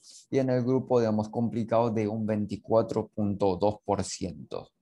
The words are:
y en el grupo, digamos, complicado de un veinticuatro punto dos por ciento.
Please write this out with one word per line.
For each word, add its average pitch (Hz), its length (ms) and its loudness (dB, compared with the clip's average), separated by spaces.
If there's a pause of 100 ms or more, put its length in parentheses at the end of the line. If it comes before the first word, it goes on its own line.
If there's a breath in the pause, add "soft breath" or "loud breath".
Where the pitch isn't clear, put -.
(300 loud breath)
y 135 80 0
en 131 120 2
el 127 120 2
grupo, 127 380 2
digamos, 107 300 0
complicado 117 600 0
de 110 160 0
un 107 200 -4
veinticuatro 107 840 0
punto 101 480 0
dos 104 280 2
por 98 200 0
ciento. - 680 -10 (120)